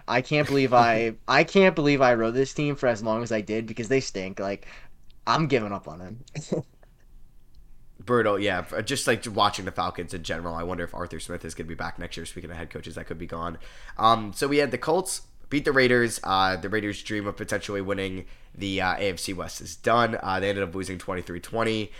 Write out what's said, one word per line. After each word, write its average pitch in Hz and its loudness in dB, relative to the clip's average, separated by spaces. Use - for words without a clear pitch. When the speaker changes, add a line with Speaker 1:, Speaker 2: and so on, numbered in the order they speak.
Speaker 1:
I 123 4
can't 147 2
believe 135 4
I, 117 6
Speaker 2:
<laughs> - -6
Speaker 1:
I 139 6
can't 190 8
believe 147 4
I 123 8
wrote 113 2
this 135 0
team 147 0
for 135 -2
as 113 2
long 113 0
as 113 -6
I 110 0
did, 107 -2
because 110 -6
they 135 4
stink. 95 -6
Like, 98 -4
I'm 147 4
giving 113 0
up 98 -8
on 78 -14
him. 110 -14
<laughs> 156 -2
Speaker 3:
Brutal, 107 2
yeah. 95 0
F-, 104 -4
just, 131 -4
like, 113 0
watching 104 0
the 95 -6
Falcons 90 -4
in 87 -8
general, 85 -6
I 82 -4
wonder 87 -4
if 85 -10
Arthur 82 -8
Smith 87 -8
is 82 -10
gonna 82 -8
be 82 -8
back 85 -6
next 85 -10
year. 82 -10
Speaking 80 -12
of 85 -12
head 82 -10
coaches 78 -12
that 80 -10
could 82 -10
be 85 -10
gone. 82 -8
Um, 110 4
so 139 -2
we 143 4
had 143 4
the 120 -2
Colts 170 0
beat 143 0
the 147 2
Raiders. 123 4
Uh, 95 2
the 90 -8
Raiders' 104 -2
dream 104 -4
of 101 -6
potentially 101 -4
winning 95 -4
the, 95 -2
uh, 92 2
A 101 0
F 87 -6
C - -6
West 85 -8
is 87 -12
done. 113 2
Uh, 95 -2
they 98 2
ended 98 0
up 87 -6
losing 92 -6
twenty-three 90 -6
twenty. 110 -2